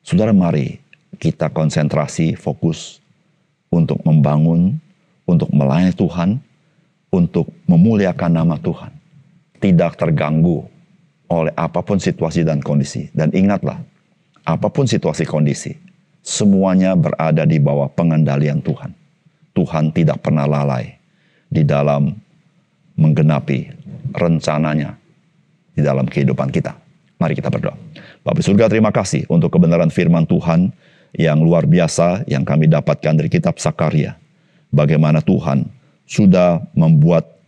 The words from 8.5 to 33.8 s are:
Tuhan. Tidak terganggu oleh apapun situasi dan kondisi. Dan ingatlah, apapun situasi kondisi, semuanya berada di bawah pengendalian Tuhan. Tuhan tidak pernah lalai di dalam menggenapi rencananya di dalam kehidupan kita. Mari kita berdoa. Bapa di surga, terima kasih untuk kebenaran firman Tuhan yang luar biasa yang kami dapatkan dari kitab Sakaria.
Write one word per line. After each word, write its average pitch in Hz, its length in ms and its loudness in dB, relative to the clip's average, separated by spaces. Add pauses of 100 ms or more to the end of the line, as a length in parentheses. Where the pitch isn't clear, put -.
Tuhan. - 400 -8 (640)
Tidak 87 320 2
terganggu 78 720 0 (640)
oleh 80 240 -2
apapun 87 480 -4
situasi 82 400 -2
dan 78 240 -2
kondisi. 71 480 -4
Dan 78 160 0
ingatlah, 95 480 -2 (680)
apapun - 420 -2
situasi 82 380 -2
kondisi, 73 520 -4 (480)
semuanya 95 720 2
berada 78 520 0
di 80 100 2
bawah 71 340 0
pengendalian 78 680 0
Tuhan. - 320 -8 (640)
Tuhan 78 400 -2
tidak 76 280 0
pernah 76 240 0
lalai 71 520 -4 (480)
di 78 160 0
dalam 71 480 0 (840)
menggenapi 76 640 2 (540)
rencananya 78 840 -2 (760)
di 76 80 -2
dalam 67 240 0
kehidupan 67 460 -2
kita. - 240 -4 (420)
Mari - 200 -2
kita - 100 -6
berdoa. - 300 -4 (480)
Bapa 82 140 0
di - 60 -2
surga, 104 220 4
terima 107 240 2
kasih 101 400 -2
untuk 82 220 2
kebenaran 85 400 2
firman 85 340 2
Tuhan 85 460 0 (400)
yang 78 260 0
luar 82 300 2
biasa 87 560 2
yang 69 180 -2
kami 76 240 2
dapatkan 76 480 0
dari 78 140 0
kitab 85 320 -2
Sakaria. 80 560 -2 (560)